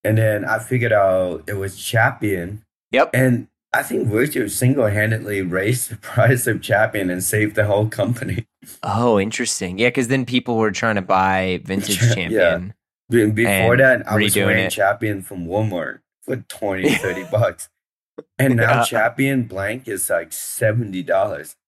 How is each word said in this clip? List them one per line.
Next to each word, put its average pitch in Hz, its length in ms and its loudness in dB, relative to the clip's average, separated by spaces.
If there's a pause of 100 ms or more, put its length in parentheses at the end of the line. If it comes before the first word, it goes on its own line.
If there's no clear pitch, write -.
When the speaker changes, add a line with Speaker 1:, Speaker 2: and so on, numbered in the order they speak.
Speaker 1:
And 107 140 2
then 107 260 2
I 110 140 -2
figured 117 340 0
out 92 540 2
it 101 80 -6
was 98 280 -6
Champion. 104 800 -2 (280)
Speaker 2:
Yep. - 220 4
Speaker 1:
And 123 340 2 (260)
I 139 80 0
think - 260 -2
Virgil 120 420 0
single-handedly 110 920 0
raised 98 480 -2
the 113 60 -12
<laughs> - 60 -20 (100)
price 120 340 4
of 104 140 -2
Champion 104 480 0
and 90 160 -4
saved 107 320 0
the 107 80 2
whole 104 220 2
company. 107 600 -4 (360)
Speaker 2:
Oh, 110 360 2
interesting. 98 600 -4
Yeah, 117 120 4
'cause 123 180 -2
then 131 180 0
people 120 320 -2
were 110 120 2
trying 107 260 0
to 95 60 -2
buy 95 600 2
vintage 98 380 -4
Speaker 1:
<laughs> - 0 -
Yeah. 117 120 4
Speaker 2:
Champion 90 600 0 (360)
Speaker 1:
Be-, 113 200 4
before 101 440 2
Speaker 2:
and 127 60 4
Speaker 1:
that, 131 260 4
I 104 100 -2
was 104 180 2
Speaker 2:
redoing 98 120 2
Speaker 1:
wearing 95 200 2
Speaker 2:
it. 90 40 -4
Speaker 1:
Champion 101 520 -2
from 90 240 -10
Walmart 90 540 -4 (220)
for 131 140 -6
twenty, 98 520 -4
Speaker 2:
<laughs> - 80 2
Speaker 1:
thirty 92 280 -6
bucks. - 460 -2 (680)
And 131 180 4
now 117 220 4
Speaker 2:
Yeah. 117 60 4
Speaker 1:
Champion 123 600 0
blank 107 440 -6
is, 98 220 -4
like, 85 220 -2
seventy 107 680 -4
dollars. 90 540 -2 (120)